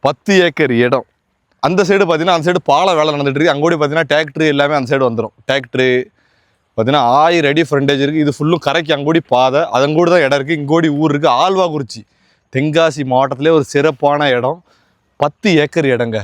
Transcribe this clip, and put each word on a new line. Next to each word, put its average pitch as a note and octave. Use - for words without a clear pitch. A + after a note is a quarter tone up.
பத்து D3+
ஏக்கர் D3
இடம். B2
அந்த F#3
சைடு G3+
பார்த்தீங்கன்னா, E3+
அந்த D#3
சைடு F3+
பாலம் E3+
வேலை D3+
நடந்துட்டு C#3
இருக்கு. D#3+
அங்கோடி D#3+
பார்த்தீங்கன்னா, D3+
டிராக்டர் D#3
எல்லாமே C#3+
அந்த B2
சைடு C3+
வந்துரும். A2+
டிராக்டர் C3
பார்த்தீங்கன்னா, C3
ஆயிரம் E3
அடி D#3+
ஃப்ரண்டேஜ் C#3
இருக்கு. D3+
இது C#3+
ஃபுல்லும் D#3+
கரைக்கு D#3
அங்கோடி D3+
பாதை, C3
அதங்கோடி D#3
தான் D#3+
இடம் C#3
இருக்கு. D3
இங்கோடி D#3
ஊர் D3+
இருக்கு, D3
ஆழ்வாக்குறிச்சி, E3
தென்காசி D3+
மாவட்டத்திலே C3+
ஒரு C3+
சிறப்பான D3
இடம். C3+
பத்து D3
ஏக்கர் D3
இடங்க A#2